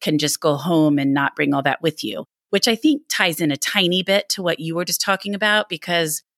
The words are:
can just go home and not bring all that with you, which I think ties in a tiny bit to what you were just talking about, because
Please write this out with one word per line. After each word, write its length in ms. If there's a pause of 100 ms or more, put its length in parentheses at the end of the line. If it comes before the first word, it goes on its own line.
can 180
just 220
go 160
home 420
and 160
not 220
bring 180
all 80
that 180
with 220
you, 220 (260)
which 160
I 80
think 340
ties 320
in 120
a 40
tiny 460
bit 280
to 120
what 160
you 160
were 100
just 160
talking 320
about, 360
because 540 (160)